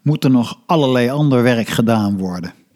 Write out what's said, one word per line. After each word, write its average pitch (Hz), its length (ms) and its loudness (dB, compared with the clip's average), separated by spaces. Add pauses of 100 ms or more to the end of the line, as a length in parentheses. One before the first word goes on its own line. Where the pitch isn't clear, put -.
moet 147 220 -2
er 139 60 2
nog 120 360 0
allerlei 131 420 2
ander 139 340 2
werk 117 260 0
gedaan 107 500 0
worden. 90 340 -8 (240)